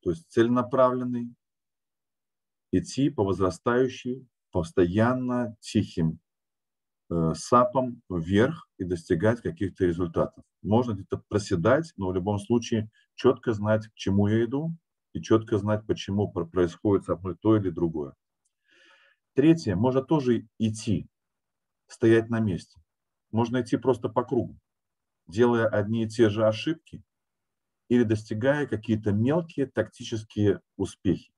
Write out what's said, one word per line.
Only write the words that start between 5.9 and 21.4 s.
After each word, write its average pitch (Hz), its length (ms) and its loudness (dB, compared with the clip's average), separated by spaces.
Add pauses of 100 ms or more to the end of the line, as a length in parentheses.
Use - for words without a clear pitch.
э, 82 240 0
сапом 123 760 0
вверх 101 680 0
и 95 80 -8
достигать 90 560 0
каких-то 92 460 -4
результатов. 85 580 -2 (180)
Можно 117 300 2
где-то 107 360 -8
проседать, 104 680 0
но 95 120 -4
в 92 60 -4
любом 98 240 -2
случае 113 520 -2 (240)
чётко 120 380 0
знать, 107 360 0
к - 60 -20
чему 101 340 0
я 110 160 2
иду, 143 300 -4 (400)
и - 80 -6
чётко 110 360 2
знать, 107 280 -2
почему 98 440 -2
пр-, 85 160 -6
происходит 90 580 0
со 87 120 -2
мной 87 240 -10
то 107 160 4
или 95 140 0
другое. 80 440 -4 (1200)
Третье. 143 420 4
Можно 127 260 0
тоже 123 460 0 (100)
идти, 110 500 -4 (800)